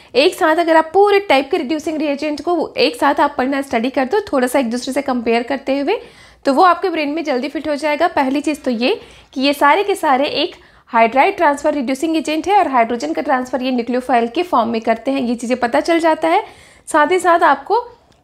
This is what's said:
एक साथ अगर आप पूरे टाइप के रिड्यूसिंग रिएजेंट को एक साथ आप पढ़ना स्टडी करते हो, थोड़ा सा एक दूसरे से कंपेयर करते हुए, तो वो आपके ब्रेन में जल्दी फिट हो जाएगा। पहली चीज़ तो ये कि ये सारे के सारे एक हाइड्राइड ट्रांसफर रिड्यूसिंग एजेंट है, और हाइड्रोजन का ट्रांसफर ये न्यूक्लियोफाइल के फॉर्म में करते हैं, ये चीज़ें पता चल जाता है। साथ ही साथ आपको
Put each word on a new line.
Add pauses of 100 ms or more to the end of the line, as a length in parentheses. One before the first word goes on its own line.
(160)
एक
साथ
अगर
आप
पूरे
टाइप
के
रिड्यूसिंग
रिएजेंट
को
एक
साथ
आप
पढ़ना
स्टडी
करते
हो, (100)
थोड़ा
सा
एक
दूसरे
से
कंपेयर
करते
हुए, (460)
तो
वो
आपके
ब्रेन
में
जल्दी
फिट
हो
जाएगा।
पहली
चीज़
तो
ये (320)
कि
ये
सारे
के
सारे
एक (320)
हाइड्राइड
ट्रांसफर
रिड्यूसिंग
एजेंट
है,
और
हाइड्रोजन
का
ट्रांसफर
ये
न्यूक्लियोफाइल
के
फॉर्म
में
करते
हैं,
ये
चीज़ें
पता
चल
जाता
है। (440)
साथ
ही
साथ
आपको (380)